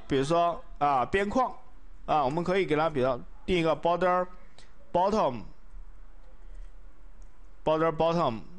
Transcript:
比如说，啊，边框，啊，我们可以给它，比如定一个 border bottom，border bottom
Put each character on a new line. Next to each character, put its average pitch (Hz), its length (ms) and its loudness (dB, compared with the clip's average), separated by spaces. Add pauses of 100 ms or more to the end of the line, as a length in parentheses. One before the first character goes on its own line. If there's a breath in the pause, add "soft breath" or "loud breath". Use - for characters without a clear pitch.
比 139 100 2
如 135 80 4
说， 170 340 2 (200)
啊， 139 260 4
边 196 240 2
框， 240 260 2 (520)
啊， 151 180 4
我 127 60 2
们 170 120 0
可 180 160 2
以 185 60 2
给 151 100 2
它， 156 140 4
比 143 140 0
如 127 180 2 (240)
定 180 140 2
一 165 40 4
个 160 140 4
border 180 500 4 (640 soft breath)
bottom，border 175 540 2 (2500)
bottom 160 460 2 (180)